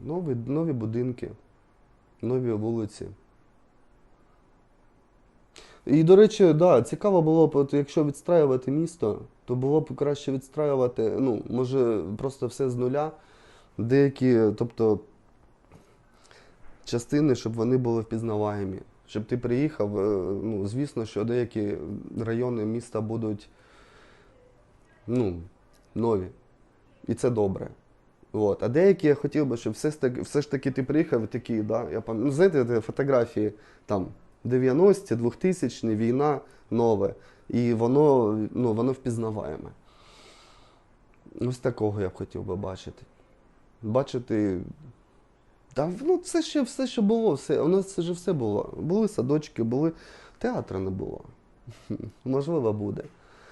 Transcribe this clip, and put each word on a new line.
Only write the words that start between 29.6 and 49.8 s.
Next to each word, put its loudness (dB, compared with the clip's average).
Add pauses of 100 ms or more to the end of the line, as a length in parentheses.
все -4
ж -14
таки, -2
все -2
ж -10
таки -2
ти -4
приїхав 0
і -6
такий, -4
да, -4
я -4
пам-, -4
ну, 0
знаєте, 4
де 0
фотографії, 0 (320)
там, -2 (360)
дев'яності, 4
двохтисячні, -2
війна, 2 (320)
нове. 2 (340)
І 2
воно, 4 (120)
ну, 0
воно 0
впізнаваєме. -6 (1700)
Ось -4
такого -2
я -2
б -10
хотів -10
би -6
бачити. -10 (800)
Бачити, -2 (1120)
та, -2 (100)
ну, 2
це -2
ще -2
все, -4
що -4
було, 2
все, 0
у 2
нас 0
це -4
ж -4
все -4
було. -2
Були 0
садочки, -2
були, 0 (460)